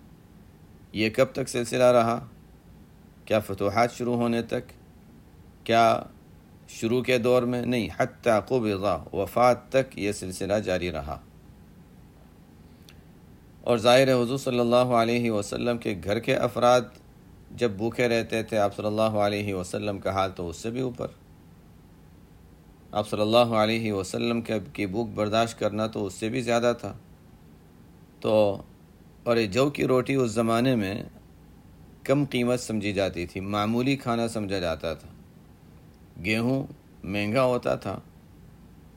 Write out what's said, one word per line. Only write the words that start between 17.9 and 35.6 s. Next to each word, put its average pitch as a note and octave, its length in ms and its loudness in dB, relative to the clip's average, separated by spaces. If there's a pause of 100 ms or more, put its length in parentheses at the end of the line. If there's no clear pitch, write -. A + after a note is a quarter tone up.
رہتے A2+ 360 0
تھے، G#2+ 140 -4
آپ G2+ 180 2
صلی G#2 100 -4
اللہ G#2+ 400 2
علیہ G#2 280 -2
وسلم G2 460 -6
کا F#2+ 120 -4
حال F#2+ 240 0
تو F2 140 -6
اس D#2+ 80 -10
سے A2+ 140 -8
بھی B2 100 -4
اوپر۔ B2+ 260 -6 (1800)
آپ G#2+ 180 -4
صلی G#2 120 -2
اللہ A#2 340 4
علیہ A2 380 2
وسلم A#2 480 -2
کے، A2 180 -4 (140)
کی G#2 120 -4
بھوک G#2+ 240 -4
برداشت G#2+ 500 -2
کرنا G#2+ 280 -2
تو G#2+ 180 -6
اس F#2 80 -6
سے A2 160 -6
بھی B2+ 120 -4
زیادہ A#2+ 380 2
تھا۔ G2+ 180 -12 (1200)
تو، G#2+ 420 2 (600)
اور A#2 140 2
یہ A2+ 100 2
جو B2+ 220 2
کی - 180 -2
روٹی B2+ 280 2
اس B2 160 0
زمانے A#2 440 2
میں G2+ 280 -2 (1000)
کم C#3 220 2
قیمت B2 340 0
سمجھی G#2 340 -4
جاتی F2+ 320 -2
تھی، F#2+ 140 -10
معمولی G#2+ 560 0
کھانا A#2 320 -2
سمجھا G2+ 320 -4
جاتا E2 340 -4
تھا۔ - 140 -14 (1200)